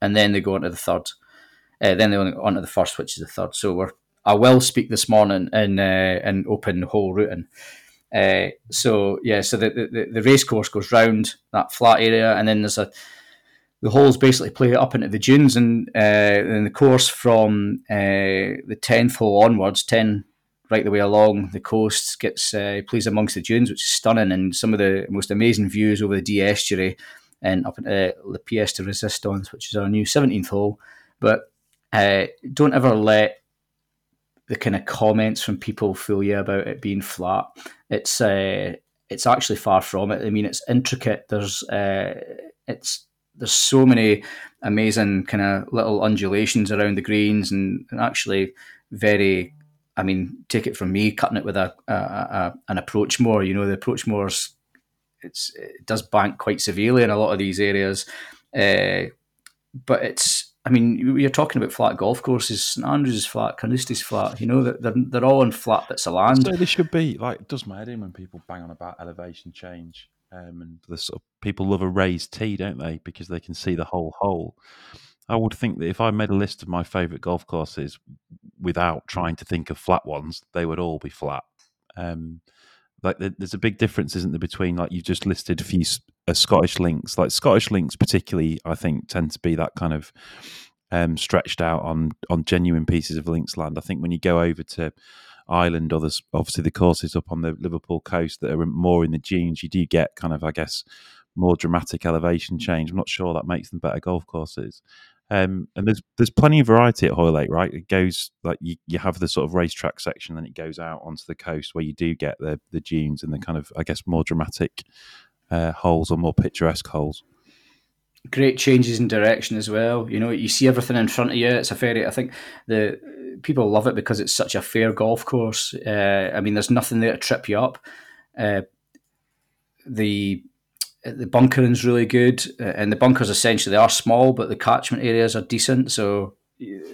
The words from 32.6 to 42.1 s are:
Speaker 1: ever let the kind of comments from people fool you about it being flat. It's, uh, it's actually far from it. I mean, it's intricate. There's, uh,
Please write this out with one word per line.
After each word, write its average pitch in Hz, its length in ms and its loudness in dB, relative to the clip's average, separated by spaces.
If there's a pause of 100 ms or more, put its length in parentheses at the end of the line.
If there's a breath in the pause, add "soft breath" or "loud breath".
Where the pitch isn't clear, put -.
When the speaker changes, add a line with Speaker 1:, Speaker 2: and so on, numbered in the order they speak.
Speaker 1:
ever 123 200 4
let 107 480 4 (1040)
the 117 100 -6
kind 107 200 -2
of 92 80 -6
comments 110 580 0
from 104 140 -4
people 104 380 -4
fool 98 280 -2
you 101 160 0
about 98 280 -2
it 107 160 -10
being 101 180 -2
flat. 98 460 -4 (420 loud breath)
It's, - 320 -4
uh, 98 540 0 (340)
it's - 180 -6
actually 123 300 2
far 95 240 2
from 98 300 -4
it. 101 140 -4
I 110 40 -4
mean, 104 160 0
it's - 240 -6
intricate. 123 600 0
There's, 101 360 -4
uh, 98 560 -4 (460)